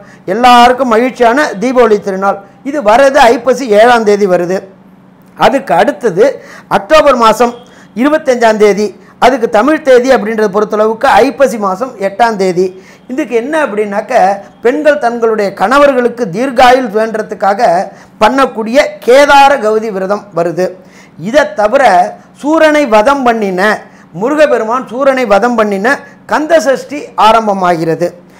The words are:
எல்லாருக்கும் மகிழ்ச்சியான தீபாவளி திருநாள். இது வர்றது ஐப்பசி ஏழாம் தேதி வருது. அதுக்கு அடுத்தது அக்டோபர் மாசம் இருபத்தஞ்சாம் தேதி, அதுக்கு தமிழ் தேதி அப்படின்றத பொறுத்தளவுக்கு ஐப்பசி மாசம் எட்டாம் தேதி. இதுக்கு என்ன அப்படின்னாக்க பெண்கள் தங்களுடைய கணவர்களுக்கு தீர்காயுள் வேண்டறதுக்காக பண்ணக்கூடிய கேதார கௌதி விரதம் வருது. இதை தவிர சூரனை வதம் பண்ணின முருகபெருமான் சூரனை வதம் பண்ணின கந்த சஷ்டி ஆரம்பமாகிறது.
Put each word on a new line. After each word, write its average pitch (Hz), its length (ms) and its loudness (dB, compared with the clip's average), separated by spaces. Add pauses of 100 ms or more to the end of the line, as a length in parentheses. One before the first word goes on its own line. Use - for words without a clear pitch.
(260)
எல்லாருக்கும் 247 640 4
மகிழ்ச்சியான 240 580 0 (140)
தீபாவளி 240 400 2
திருநாள். 196 400 -4 (240)
இது 277 180 -6
வர்றது 262 340 4
ஐப்பசி 254 520 2
ஏழாம் 226 360 4
தேதி 202 240 0
வருது. 180 360 -2 (760)
அதுக்கு 220 360 0
அடுத்தது 214 680 0 (240)
அக்டோபர் 294 480 2
மாசம் 233 380 0 (420)
இருபத்தஞ்சாம் 240 640 0
தேதி, 208 420 0 (200)
அதுக்கு 233 300 0
தமிழ் 285 320 0
தேதி 254 300 4
அப்படின்றத 214 360 0
பொறுத்தளவுக்கு 214 580 -2
ஐப்பசி 240 520 0
மாசம் 202 420 -6
எட்டாம் 202 360 -2
தேதி. 185 480 -4 (240)
இதுக்கு 247 280 -6
என்ன 285 300 -2
அப்படின்னாக்க 208 720 -2 (240)
பெண்கள் 285 360 0
தங்களுடைய 226 560 -2
கணவர்களுக்கு 247 800 0
தீர்காயுள் 247 600 2
வேண்டறதுக்காக 208 960 -2 (320)
பண்ணக்கூடிய 240 640 0 (240)
கேதார 277 540 4
கௌதி 214 320 -2
விரதம் 190 320 -6 (120)
வருது. 170 360 -4 (480)
இதை 226 340 -2
தவிர 214 640 2 (280)
சூரனை 302 440 2
வதம் 240 360 2
பண்ணின 208 580 -2 (400)
முருகபெருமான் 247 680 0
சூரனை 254 400 -2
வதம் 208 280 0
பண்ணின 214 440 -2 (260)
கந்த 311 340 0
சஷ்டி 269 440 -4 (140)
ஆரம்பமாகிறது. 180 960 0 (260)